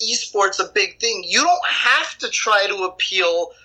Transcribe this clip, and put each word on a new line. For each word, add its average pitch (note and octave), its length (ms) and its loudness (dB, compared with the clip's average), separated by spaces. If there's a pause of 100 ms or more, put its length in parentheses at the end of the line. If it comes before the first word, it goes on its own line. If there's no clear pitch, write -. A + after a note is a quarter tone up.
esports A3 580 -2
a A#3 140 -2
big G3 260 -2
thing, G#3+ 260 -4
you F#3+ 160 0
don't F4 260 2
have - 520 0
to - 100 -8
try G3+ 380 2
to G3 160 -4
appeal F3 680 -2 (120)